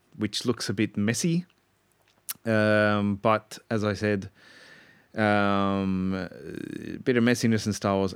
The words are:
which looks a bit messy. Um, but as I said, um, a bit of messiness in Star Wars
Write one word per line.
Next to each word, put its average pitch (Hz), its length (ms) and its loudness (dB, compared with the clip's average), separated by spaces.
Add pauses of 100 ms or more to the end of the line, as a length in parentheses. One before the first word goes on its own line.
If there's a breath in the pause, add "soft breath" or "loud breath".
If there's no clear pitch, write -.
(180)
which - 280 -4
looks 120 220 -4
a 113 60 -2
bit 104 240 -2
messy. 165 480 0 (1000)
Um, 107 760 2
but 107 360 0 (120)
as 107 160 -2
I 104 80 0
said, 104 360 -2 (840 loud breath)
um, 98 1000 2
a - 840 -10
bit 127 160 2
of 117 80 4
messiness 117 420 2
in 107 60 0
Star 98 240 0
Wars 95 200 0